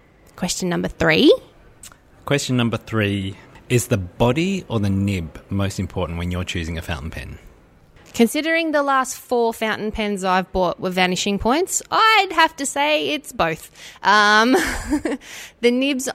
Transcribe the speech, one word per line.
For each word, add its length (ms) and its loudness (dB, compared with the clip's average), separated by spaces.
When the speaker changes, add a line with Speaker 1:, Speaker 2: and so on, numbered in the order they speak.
Speaker 1:
Question 340 -4
number 180 -2
three. 460 6
Speaker 2:
Question 320 0
number 200 0
three. 600 -2
Is 180 2
the 100 0
body 680 0
or 140 -2
the 100 0
nib 580 -2
most 300 -4
important 400 -4
when 140 -4
you're 100 -2
choosing 340 -6
a 60 -8
fountain 280 -8
pen? 280 -12
Speaker 1:
Considering 580 0
the 100 2
last 340 -2
four 380 -2
fountain 380 -4
pens 320 -4
I've 260 0
bought 300 -2
were 100 -4
Vanishing 480 0
Points, 500 0
I'd 440 4
have 240 2
to 100 -6
say 440 -2
it's 200 -6
both. 400 -4
Um, 500 6
<laughs> 1080 -2
the 100 4
nibs 440 0